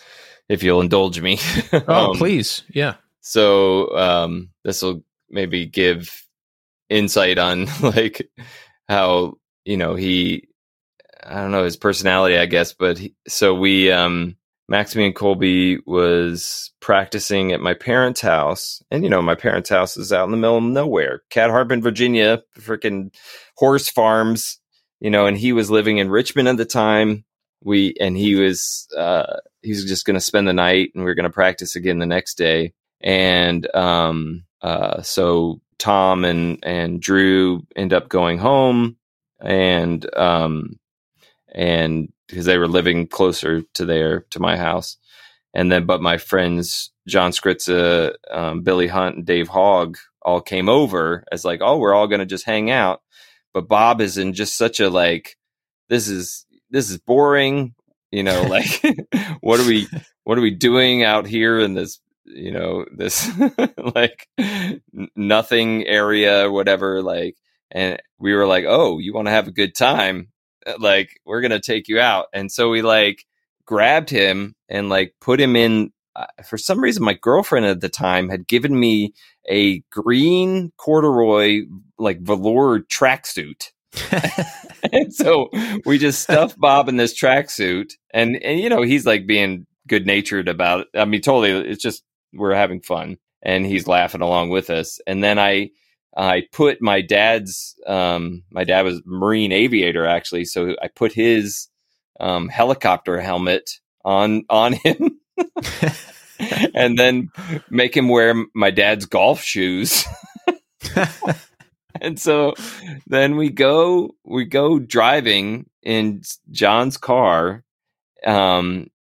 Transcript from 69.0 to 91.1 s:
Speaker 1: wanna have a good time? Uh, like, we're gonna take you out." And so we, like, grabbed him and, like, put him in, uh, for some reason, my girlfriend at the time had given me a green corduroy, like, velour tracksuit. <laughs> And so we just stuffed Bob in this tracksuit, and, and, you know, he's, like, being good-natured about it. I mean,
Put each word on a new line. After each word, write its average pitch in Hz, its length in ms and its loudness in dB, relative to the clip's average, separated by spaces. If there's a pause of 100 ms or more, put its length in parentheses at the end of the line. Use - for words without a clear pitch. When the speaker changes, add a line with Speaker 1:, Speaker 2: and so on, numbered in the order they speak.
Speaker 1:
wanna 107 180 -4
have 107 160 2
a 98 40 -12
good 95 240 -2
time? 98 540 0 (360)
Uh, - 140 -10
like, 98 460 0
we're 110 160 -4
gonna 117 180 0
take 110 280 -4
you 110 120 0
out." 113 340 2
And 98 180 -8
so 117 180 0
we, 113 120 0
like, 107 440 2 (400)
grabbed 131 440 2
him 98 460 0 (140)
and, 101 200 -4
like, 95 320 0
put 127 180 0
him 131 160 2
in, 113 360 2 (260)
uh, 62 80 -12 (200)
for 113 120 -10
some 190 240 -2
reason, 220 220 0
my 104 100 2
girlfriend 131 520 0
at 95 160 0
the 95 80 -6
time 92 400 -2
had 90 180 -8
given 131 300 0
me 107 360 2 (360)
a 98 300 2 (120)
green 175 880 0
corduroy, 113 840 2 (360)
like, 98 240 -2
velour 107 600 2
tracksuit. - 920 -4 (220)
<laughs> - 180 -12 (800)
And - 220 0
so 151 360 2 (360)
we 143 120 2
just 139 240 0
stuffed 165 380 2
Bob 139 300 6
in 127 80 0
this 120 200 0
tracksuit, 110 760 0 (200)
and, 117 300 0
and, 151 160 -2
you 214 100 -2
know, 226 140 2
he's, 127 240 0
like, 107 180 0
being 95 400 0 (220)
good-natured 101 640 0
about 87 320 0
it. - 120 -14
I 107 120 2
mean, 104 160 -2